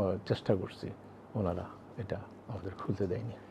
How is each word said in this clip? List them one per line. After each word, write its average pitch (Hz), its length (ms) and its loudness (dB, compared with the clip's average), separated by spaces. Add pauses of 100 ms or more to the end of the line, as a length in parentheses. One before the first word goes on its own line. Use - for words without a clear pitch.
(280)
চেষ্টা - 280 6
করছি, - 340 -2 (460)
ওনারা 92 300 4 (320)
এটা 101 220 -2 (280)
আমাদের 101 300 -4
খুলতে 101 300 2
দেয়নি। 110 240 0 (200)